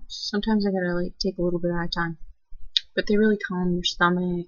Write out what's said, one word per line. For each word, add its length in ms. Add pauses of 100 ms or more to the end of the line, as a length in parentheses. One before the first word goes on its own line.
Sometimes 580
I 40
gotta, 240
like, 240
take 200
a 40
little 160
bit 120
at 160
a 20
time, 300 (760)
but 120
they 100
really 220
calm 360
your 100
stomach 640